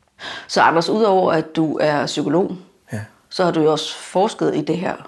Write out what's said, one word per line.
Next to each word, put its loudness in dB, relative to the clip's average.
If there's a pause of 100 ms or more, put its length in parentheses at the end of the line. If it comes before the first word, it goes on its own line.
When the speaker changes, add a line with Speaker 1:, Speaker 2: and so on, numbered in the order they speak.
(480)
Speaker 1:
Så 0
Anders, 4
udover 4
at -2
du 0
er 0
psykolog, -2 (360)
Speaker 2:
Ja. -6 (280)
Speaker 1:
så -2
har 2
du 0
jo 6
også -4
forsket -2
i -2
det -2
her -4 (140)